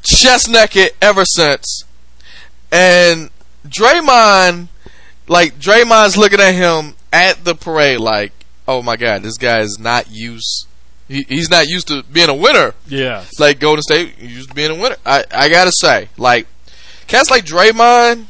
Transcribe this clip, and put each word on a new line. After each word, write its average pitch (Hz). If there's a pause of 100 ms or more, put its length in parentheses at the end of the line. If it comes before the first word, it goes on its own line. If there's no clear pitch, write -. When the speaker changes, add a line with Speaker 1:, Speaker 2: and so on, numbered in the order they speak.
Speaker 1:
chest -
naked 214 (100)
ever 196
since. - (880)
And 175 (380)
Draymond, 208 (600)
like, 165
Draymond's 214
looking 202
at 190
him 165 (180)
at 175
the 170
parade 151
like, 107 (360)
"Oh 131
my 120
God, 113
this 107
guy 117
is 104
not 117
used, 113 (420)
he, 135
he's 151
not 165
used 170
to 143
being 160
a 143
winner." 165 (140)
Speaker 2:
Yes. 127
Speaker 1:
Like, 147
Golden 151
State, 160
used 123
to 135
being 151
a 160
winner. 247 (100)
I, 135
I 143
gotta 175
say, 127
like, 120 (580)
cats 262
like 240
Draymond 226